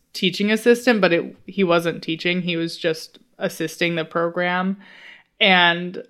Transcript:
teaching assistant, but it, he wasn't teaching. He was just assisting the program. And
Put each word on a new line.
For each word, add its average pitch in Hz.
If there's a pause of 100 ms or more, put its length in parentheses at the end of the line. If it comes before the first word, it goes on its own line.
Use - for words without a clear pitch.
(140)
teaching 202
assistant, 240
but 175
it, - (100)
he 196
wasn't 170
teaching. 175
He 175
was 165
just - (180)
assisting 170
the 160
program. 180 (640)
And 180